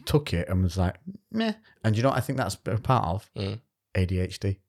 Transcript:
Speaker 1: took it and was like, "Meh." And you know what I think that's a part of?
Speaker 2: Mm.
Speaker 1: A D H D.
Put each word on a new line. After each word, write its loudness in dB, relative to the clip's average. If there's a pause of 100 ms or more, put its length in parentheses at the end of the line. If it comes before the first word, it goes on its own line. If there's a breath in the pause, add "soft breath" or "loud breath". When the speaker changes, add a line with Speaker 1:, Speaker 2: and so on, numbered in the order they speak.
Speaker 1:
took 0
it -2
and 2
was 0
like, 0 (360)
"Meh." 0 (280 soft breath)
And 4
you 0
know 4
what 0
I 0
think -4
that's -2 (100)
a 0
part 2
of? -4
Speaker 2:
Mm. -4 (360)
Speaker 1:
A 2
D 0
H -4
D. -2 (100)